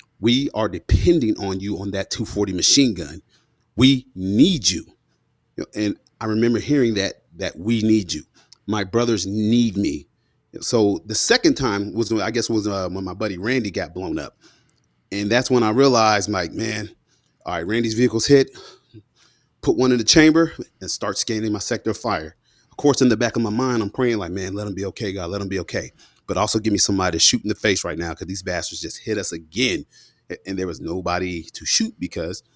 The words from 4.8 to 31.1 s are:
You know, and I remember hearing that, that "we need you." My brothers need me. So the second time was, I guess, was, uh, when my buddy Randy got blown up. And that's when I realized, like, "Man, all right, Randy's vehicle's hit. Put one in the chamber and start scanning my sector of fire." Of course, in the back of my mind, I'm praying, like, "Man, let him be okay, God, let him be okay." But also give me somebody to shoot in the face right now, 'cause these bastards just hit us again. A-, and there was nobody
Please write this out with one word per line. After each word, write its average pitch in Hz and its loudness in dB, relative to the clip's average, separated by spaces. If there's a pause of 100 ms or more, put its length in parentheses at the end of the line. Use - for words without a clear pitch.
You - -8
know, - -8
and 104 -2 (240)
I 110 -6
remember 113 2
hearing 120 2
that, 98 -4 (140)
that 90 -6
"we 107 0
need 107 2
you." 76 -8 (420)
My 101 -2
brothers 107 0
need 107 2
me. 73 -4 (540)
So 101 2
the 104 -8
second 165 2
time 101 -2
was, 110 -2
I 107 0
guess, 117 -2
was, 107 0
uh, 95 -4
when 95 -6
my 92 -8
buddy 101 -6
Randy 110 -2
got 87 -6
blown 87 -6
up. 71 -10 (720)
And 101 -2
that's 123 2
when 123 6
I 110 4
realized, 110 4
like, 92 -4
"Man, 107 -6 (560)
all 87 -6
right, 85 -4
Randy's 110 0
vehicle's 113 2
hit. 139 6 (1120)
Put 120 2
one 127 4
in 123 4
the 110 -2
chamber 156 6 (280)
and 92 -10
start 101 -4
scanning 110 -2
my 104 -2
sector 110 -4
of 104 -6
fire." 85 -4 (340)
Of - -20
course, 143 4
in 127 6
the 110 4
back 117 0
of 117 2
my 107 0
mind, 120 0
I'm 101 -2
praying, 120 0
like, 90 -6
"Man, 95 -6
let 104 -6
him 101 -8
be 95 -6
okay, 98 -6
God, 90 -6
let 98 -6
him 98 -8
be 92 -4
okay." 101 -8 (340)
But 87 -4
also 107 0
give 104 0
me 101 2
somebody 92 0
to 82 -2
shoot - 0
in 104 -6
the 107 -2
face 101 -2
right 82 -6
now, 82 -6
'cause 85 -12
these 90 -10
bastards 87 -6
just 80 -10
hit 107 -4
us 92 -6
again. 85 -4 (460)
A-, - -12
and 95 -6
there 92 -4
was 85 -10
nobody 87 -4